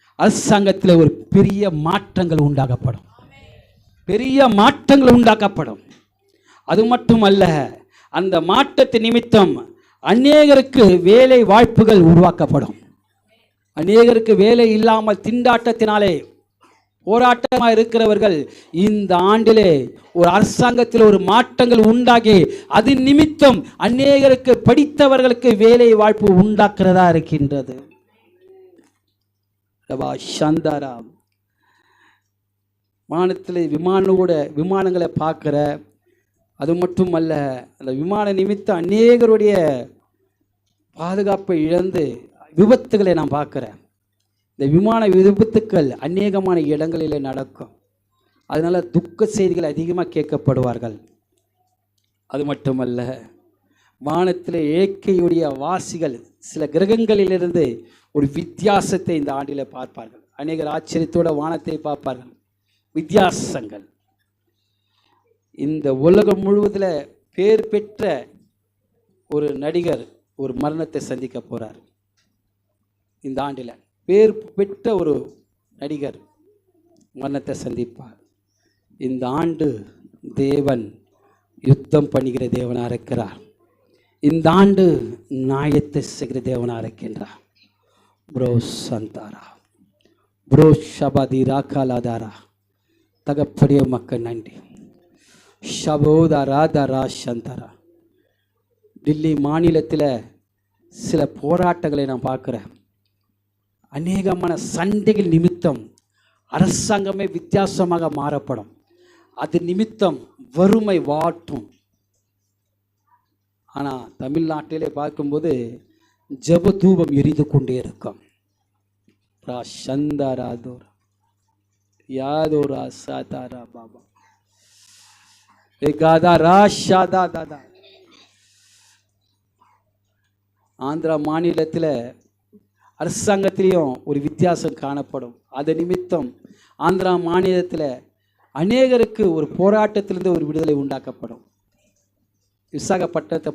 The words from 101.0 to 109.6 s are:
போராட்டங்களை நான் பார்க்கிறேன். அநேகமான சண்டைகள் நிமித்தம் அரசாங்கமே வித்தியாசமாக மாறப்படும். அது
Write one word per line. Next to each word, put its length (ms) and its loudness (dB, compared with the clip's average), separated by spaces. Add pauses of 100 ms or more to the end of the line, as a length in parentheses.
போராட்டங்களை 800 -4
நான் 160 -8
பார்க்கிறேன். 640 -10 (1080)
அநேகமான 640 -4
சண்டைகள் 720 -2
நிமித்தம் 540 0 (720)
அரசாங்கமே 800 -2
வித்தியாசமாக 800 -4
மாறப்படும். 600 -8 (640)
அது 260 -6